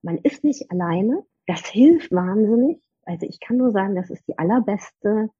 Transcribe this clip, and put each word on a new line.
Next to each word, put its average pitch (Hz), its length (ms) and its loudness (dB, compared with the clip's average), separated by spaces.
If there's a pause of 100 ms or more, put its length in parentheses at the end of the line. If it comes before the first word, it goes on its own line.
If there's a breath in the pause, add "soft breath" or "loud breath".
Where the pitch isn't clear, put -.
Man 170 180 -6
ist - 240 -4
nicht - 280 -4
alleine. 180 520 -2 (240)
Das 170 180 -6
hilft 302 460 4
wahnsinnig. 214 680 2 (240)
Also 170 220 -8
ich - 120 -16
kann 240 180 -2
nur 254 140 2
sagen, 196 240 0
das 180 140 -6
ist - 180 -12
die - 100 -8
allerbeste 214 920 0 (100)